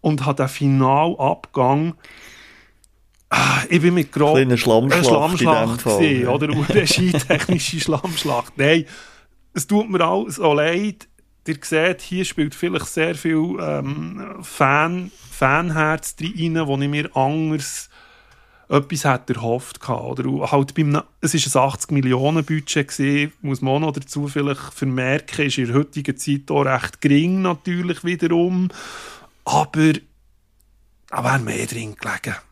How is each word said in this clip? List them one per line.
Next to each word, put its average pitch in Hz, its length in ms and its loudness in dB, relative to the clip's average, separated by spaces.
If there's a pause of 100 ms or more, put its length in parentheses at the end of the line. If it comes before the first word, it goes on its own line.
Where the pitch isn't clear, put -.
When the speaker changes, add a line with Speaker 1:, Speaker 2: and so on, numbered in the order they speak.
Speaker 1:
und 151 220 0
habe 143 200 0
den 131 60 0
Finalabgang, 139 1500 2 (1400)
ah, 135 380 2
ich 170 120 4
bin 175 140 4
mit 170 160 0
gro- 147 220 4
Speaker 2:
Kleine 131 220 4
Schlammschlacht 120 380 4 (140)
Speaker 1:
eine 156 300 4
Schlammschlacht 120 300 4
Speaker 2:
in 117 80 -2
dem 117 40 -6
Fall, 107 200 2
Speaker 1:
gewesen, 143 240 2
Speaker 2:
ja. 123 60 0
Speaker 1:
oder? 143 200 0 (260)
Eine 190 120 4
<laughs> - 0 -
skitechnische 170 920 0
Schlammschlacht. 151 760 -2
Nein, 151 300 2 (680)
es 170 140 -6
tut 214 220 2
mir 175 180 2
auch 202 220 -2
so 160 240 2
leid. 175 540 -2 (400)
Ihr 160 140 -4
seht, 170 400 0
hier 185 240 -4
spielt 151 280 -2
vielleicht 175 340 -4
sehr 160 280 -2
viel, 160 440 -2
ähm, 151 640 -6 (200)
Fan-, 165 680 0 (200)
Fanherz 156 840 0
drin, 165 520 -4
wo 139 120 -2
ich 139 100 -2
mir 147 280 -4
anders 151 720 -2 (800)
etwas 143 380 0
hätte 131 300 0
erhofft 117 440 -4
gehabt, - 240 -6 (160)
oder? 131 100 -2
Und 135 220 -2
halt 139 220 2
bei 160 80 0
einem, 147 200 2 (200)
es 156 140 0
ist 135 200 0
ein 131 60 6
achtzig 131 300 -2
Millionen 139 520 2
Budget 147 460 -2
gewesen, 143 420 0 (120)
muss 135 180 -4
man 135 140 0
auch 147 40 2
noch 156 140 -2
dazu 143 340 -6
vielleicht 139 320 -2 (140)
vermerken, 135 760 -2
ist 131 120 -4
in 123 80 0
der 120 80 -2
heutigen 143 420 -2
Zeit 143 320 -4
auch 143 140 2
recht 131 380 -2
gering 165 420 4
natürlich 180 600 -4
wiederum, 175 680 0 (800)
aber, 156 440 2 (1200)
aber 120 180 -2
wäre 135 100 0
mehr 113 280 -6
drin 113 280 -10
gelegen. - 400 -8 (160)